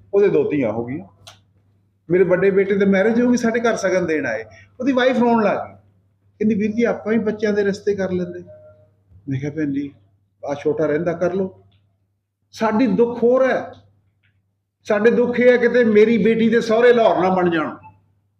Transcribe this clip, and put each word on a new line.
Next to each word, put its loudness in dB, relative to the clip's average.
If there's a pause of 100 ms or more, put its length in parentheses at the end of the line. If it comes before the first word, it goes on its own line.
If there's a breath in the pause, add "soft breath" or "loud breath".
(140)
ਉਹਦੇ 4
ਦੋ 0
ਧੀਆਂ -2
ਹੋ -6
ਗਈਆਂ। -12 (1040)
ਮੇਰੇ 4
ਵੱਡੇ 2
ਬੇਟੇ 0
ਦੇ 0
ਮੈਰਿਜ 2
ਹੋ 2
ਗਈ, 2
ਸਾਡੇ -2
ਘਰ 0
ਸ਼ਗਨ -2
ਦੇਣ -2
ਆਏ, -6 (360 loud breath)
ਉਹਦੀ 0
ਵਾਈਫ 0
ਰੋਣ 2
ਲੱਗ 0
ਗਈ, -12 (640)
ਕਹਿੰਦੀ, 0
"ਵੀਰ -2
ਜੀ, -2
ਆਪਾਂ -4
ਵੀ 2
ਬੱਚਿਆਂ -2
ਦੇ 0
ਰਿਸ਼ਤੇ -2
ਕਰ -4
ਲੈਂਦੇ।" -6 (840)
ਮੈਂ -6
ਕਿਹਾ, -8
"ਭੈਣ -6
ਜੀ, -8 (520)
ਆਹ -6
ਛੋਟਾ -2
ਰਹਿੰਦਾ -2
ਕਰ -4
ਲਓ।" -6 (840)
ਸਾਡੀ -2
ਦੁੱਖ 0
ਹੋਰ 2
ਹੈ, -6 (1120)
ਸਾਡੇ 2
ਦੁੱਖ 0
ਇਹ 6
ਹੈ 4
ਕਿਤੇ 2
ਮੇਰੀ 4
ਬੇਟੀ 2
ਦੇ 2
ਸਹੁਰੇ 4
ਲਾਹੌਰ 2
ਨਾ 0
ਬਣ 0
ਜਾਣ। -4 (640)